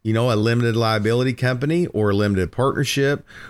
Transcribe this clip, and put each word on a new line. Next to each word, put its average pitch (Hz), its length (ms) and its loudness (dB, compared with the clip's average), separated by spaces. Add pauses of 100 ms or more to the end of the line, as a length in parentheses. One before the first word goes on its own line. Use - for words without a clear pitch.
you 110 100 -2
know, 117 200 2
a - 20 2
limited 117 400 2
liability 113 600 0
company 143 540 -2
or 104 220 0
a 101 40 2
limited 101 360 0
partnership, 139 720 0 (260)